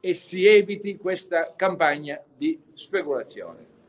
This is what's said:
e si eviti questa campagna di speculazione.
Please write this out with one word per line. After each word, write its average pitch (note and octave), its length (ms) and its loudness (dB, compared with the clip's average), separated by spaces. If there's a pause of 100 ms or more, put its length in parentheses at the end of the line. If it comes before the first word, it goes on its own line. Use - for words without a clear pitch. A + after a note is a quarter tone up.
e F#3 120 -4
si F#3 340 -2
eviti G3+ 520 4
questa F3+ 580 -4
campagna D3+ 640 0 (140)
di D#3 240 -2 (140)
speculazione. G#2+ 920 -8 (200)